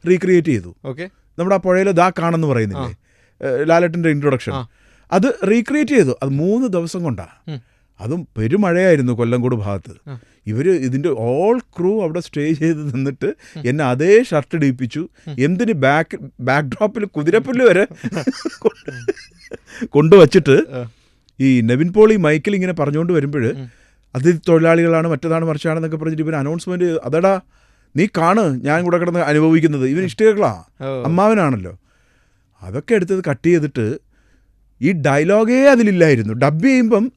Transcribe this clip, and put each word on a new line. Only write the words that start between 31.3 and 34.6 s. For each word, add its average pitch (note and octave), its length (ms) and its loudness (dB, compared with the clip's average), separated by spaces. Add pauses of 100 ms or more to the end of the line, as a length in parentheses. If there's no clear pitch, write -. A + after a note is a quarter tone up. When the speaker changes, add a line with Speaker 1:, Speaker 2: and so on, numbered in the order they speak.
Speaker 1:
അതൊക്കെ G#2+ 320 -4
എടുത്തത് F#3+ 360 0
കട്ട് C#3 160 -4
ചെയ്തിട്ട് D3 520 0 (840)